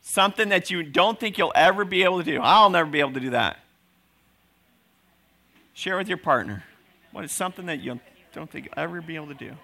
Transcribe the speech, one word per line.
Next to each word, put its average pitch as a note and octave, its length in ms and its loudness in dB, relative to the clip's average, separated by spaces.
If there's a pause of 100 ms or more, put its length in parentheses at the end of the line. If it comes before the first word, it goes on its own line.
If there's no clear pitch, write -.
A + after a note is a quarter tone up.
Something G3+ 480 0
that F#3+ 220 0
you F3+ 120 -4
don't E3+ 380 2
think G#3+ 160 -6
you'll E3+ 180 0
ever F#3+ 300 6
be F#3 200 0
able F3+ 140 2
to E3+ 60 -4
do. C#3+ 160 -2
"I'll G3 300 8
never E3+ 180 2
be D3 120 -2
able C#3 120 0
to C3 80 -6
do B2+ 100 -6
that." A#2 280 0 (2250)
Share F#3+ 200 -4
with F#3+ 100 -4
your G3+ 120 -6
partner. G#2+ 440 -2 (480)
What - 140 -12
is C#3+ 80 -10
something F#3 340 -8
that D#3 140 -8
you B2 180 -10 (340)
don't D#3 160 -14
think C#3 180 -16
you'll - 180 -8
ever E3+ 160 -10
be D#3+ 160 -14
able D3+ 100 -14
to C#3+ 80 -16
do? A#2+ 300 -18